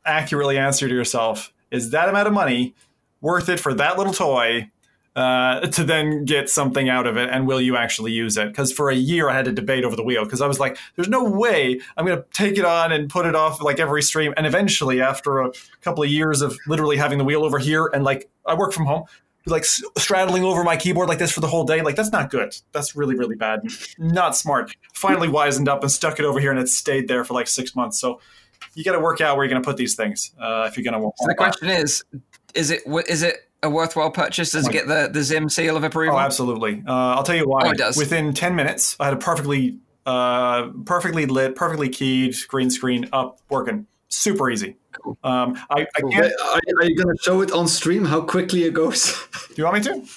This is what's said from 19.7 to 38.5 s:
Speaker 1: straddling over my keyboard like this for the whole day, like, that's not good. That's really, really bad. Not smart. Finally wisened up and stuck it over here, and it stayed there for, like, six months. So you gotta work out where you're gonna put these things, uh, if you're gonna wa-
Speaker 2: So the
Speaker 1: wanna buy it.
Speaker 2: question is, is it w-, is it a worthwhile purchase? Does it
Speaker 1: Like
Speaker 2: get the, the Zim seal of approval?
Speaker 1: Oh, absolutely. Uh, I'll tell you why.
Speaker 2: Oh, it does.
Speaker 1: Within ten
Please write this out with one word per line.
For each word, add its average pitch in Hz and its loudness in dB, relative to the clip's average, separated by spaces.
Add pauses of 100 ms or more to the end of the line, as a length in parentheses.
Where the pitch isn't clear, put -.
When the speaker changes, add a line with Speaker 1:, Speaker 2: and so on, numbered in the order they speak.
Speaker 1:
straddling 185 2
over 180 2
my 170 2
keyboard 175 2
like 156 0
this 170 0
for - -4
the 156 0
whole 160 0
day, 156 2
like, 147 0
that's 214 0
not 151 0
good. 117 -2 (180)
That's 143 -6
really, 135 0
really 113 -2
bad. 110 -2 (360)
Not 165 2
smart. 131 0 (160)
Finally 180 2
wisened 143 2
up 139 2
and 139 0
stuck - 0
it 147 2
over 135 2
here, 139 2
and 131 2
it 127 0
stayed 135 0
there 123 0
for, 123 -6
like, 123 -2
six - -4
months. 117 -2
So 123 -4 (540)
you 160 -10
gotta 180 2
work 160 0
out 143 2
where 139 2
you're 127 -2
gonna 127 0
put 135 -2
these 120 -2
things, 107 -4
uh, 113 -2
if - -14
you're 120 -6
gonna 113 -2
wa- 107 -4
Speaker 2:
So - -2
the - 2
Speaker 1:
wanna 170 0
buy 185 4
it. - -2
Speaker 2:
question 160 -6
is, 156 0 (500)
is 156 -2
it - -4
w-, 156 -2
is 156 -2
it 170 0 (260)
a 156 0
worthwhile 156 0
purchase? 160 -2
Does 151 0
it - 4
Speaker 1:
Like 120 0
Speaker 2:
get 147 0
the, 147 2
the 147 0
Zim 151 0
seal 160 0
of 151 -2
approval? 156 0
Speaker 1:
Oh, 135 4
absolutely. 117 -2
Uh, 127 -2 (240)
I'll 139 2
tell 175 0
you 156 2
why. 135 2
Speaker 2:
Oh, 151 2
it 147 0
does. 117 0
Speaker 1:
Within 151 0
ten 175 -2